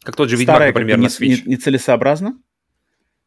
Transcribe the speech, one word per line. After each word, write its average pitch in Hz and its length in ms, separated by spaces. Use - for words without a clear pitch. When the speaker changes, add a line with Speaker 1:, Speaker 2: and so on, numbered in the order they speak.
Speaker 1:
Как - 140
тот - 140
же 120 60
Ведьмак, 123 200
Speaker 2:
Старое, 147 160
как - 20
бы, 113 120
Speaker 1:
например, 107 120
на 120 60
Speaker 2:
не, 127 40
Speaker 1:
Switch. 127 360
Speaker 2:
не, 131 120
нецелесообразно. 147 840